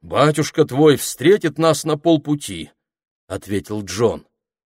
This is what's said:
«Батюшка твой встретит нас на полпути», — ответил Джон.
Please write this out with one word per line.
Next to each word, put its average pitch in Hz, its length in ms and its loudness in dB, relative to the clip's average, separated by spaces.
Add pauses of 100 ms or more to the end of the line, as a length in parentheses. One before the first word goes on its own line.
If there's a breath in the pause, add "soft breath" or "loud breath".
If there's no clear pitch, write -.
«Батюшка 147 640 0
твой 143 320 4
встретит 160 640 0
нас 160 260 0
на 151 140 -2
полпути», — 147 720 -2 (560)
ответил 98 580 -6
Джон. 95 420 -2 (400)